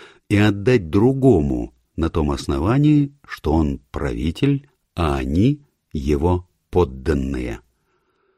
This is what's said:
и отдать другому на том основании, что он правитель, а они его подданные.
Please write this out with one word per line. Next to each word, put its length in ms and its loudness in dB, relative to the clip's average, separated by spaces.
и 80 2
отдать 540 0
другому 840 2
на 120 -2
том 220 -2
основании, 840 0
что 260 -6
он 280 0
правитель, 760 -4
а 220 -2
они 500 0
его 560 -2
подданные. 880 -2